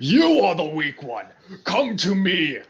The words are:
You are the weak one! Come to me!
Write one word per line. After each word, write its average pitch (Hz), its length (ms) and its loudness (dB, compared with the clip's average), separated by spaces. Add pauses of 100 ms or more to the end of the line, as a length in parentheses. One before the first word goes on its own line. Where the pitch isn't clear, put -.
You 294 420 4
are 180 100 2
the 160 100 -4
weak 151 380 -6
one! 117 240 -10 (360)
Come 226 340 -2
to 190 180 0
me! 180 420 0 (120)